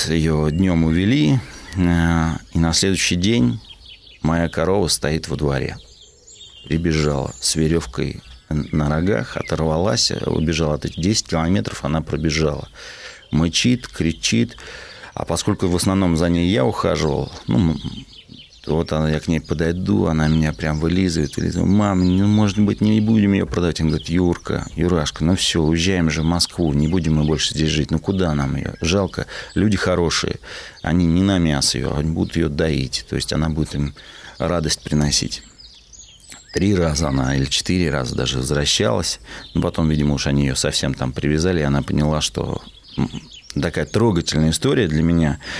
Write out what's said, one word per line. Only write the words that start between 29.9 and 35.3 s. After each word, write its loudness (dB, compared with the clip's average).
они 2
не 4
на 2
мясо 0
ее, -4
они -2
будут -2
ее 2
доить, -2
то -6
есть -4
она 0
будет -4
им -4
радость -2
приносить". -2